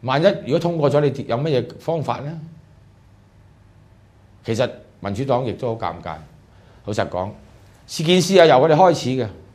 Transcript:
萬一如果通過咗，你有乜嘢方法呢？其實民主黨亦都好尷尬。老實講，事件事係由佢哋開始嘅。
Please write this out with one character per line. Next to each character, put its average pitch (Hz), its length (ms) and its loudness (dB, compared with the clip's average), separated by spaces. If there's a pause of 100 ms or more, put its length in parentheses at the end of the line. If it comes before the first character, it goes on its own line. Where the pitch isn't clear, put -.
萬 127 220 -2
一 180 40 4 (200)
如 117 60 -6
果 165 60 2
通 170 200 -2
過 143 120 2
咗， 143 100 2
你 147 80 2 (200)
有 113 80 -2
乜 139 240 0
嘢 - 180 -10
方 160 240 -6
法 120 180 -4
呢？ 151 200 -12 (2000)
其 113 140 -4
實 120 100 0 (340)
民 98 140 -6
主 110 120 -6
黨 127 180 0
亦 110 80 -4
都 113 220 -6
好 - 40 -12
尷 85 240 -6
尬。 82 140 -10 (680)
老 104 80 -6
實 98 160 -2
講， 90 180 -6 (580)
事 - 160 -10
件 175 200 4
事 180 100 -2
係 175 140 10
由 151 80 6
佢 151 180 4
哋 - 20 6
開 175 200 6
始 123 160 -6
嘅。 127 180 -4 (260)